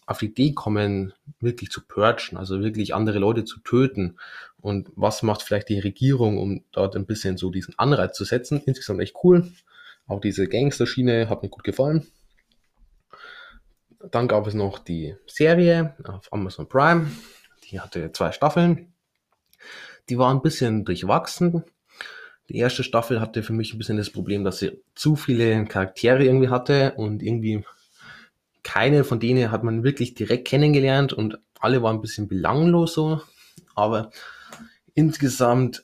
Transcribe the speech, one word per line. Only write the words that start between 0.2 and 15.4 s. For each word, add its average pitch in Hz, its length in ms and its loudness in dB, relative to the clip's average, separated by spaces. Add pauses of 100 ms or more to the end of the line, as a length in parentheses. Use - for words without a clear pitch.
Idee 139 260 0
kommen, 101 600 -2 (260)
wirklich 120 320 -4
zu - 100 -10
purgen, - 560 0
also 95 240 -6
wirklich 107 320 -4
andere 104 260 0
Leute 110 260 2
zu - 140 -16
töten? 120 580 0 (420)
Und 101 360 -6
was 101 280 -2
macht 107 180 0
vielleicht - 280 -4
die 101 100 0
Regierung, 110 580 0
um 101 340 -4
dort 95 240 -2
ein 98 100 -6
bisschen 98 320 -4
so 92 120 -6
diesen 90 300 -10
Anreiz 117 360 2
zu 104 100 -8
setzen? 131 400 -4
Insgesamt 104 360 -4
echt 98 220 -6
cool. 180 280 4 (560)
Auch 101 120 -6
diese 98 280 -2
Gangster-Schiene 117 840 0
hat - 140 -4
mir - 60 -4
gut - 140 -20
gefallen. 147 440 0 (2000)
Dann 120 160 0
gab 107 200 2
es 101 60 -6
noch 101 260 -4
die 80 360 -8 (120)
Serie 165 760 2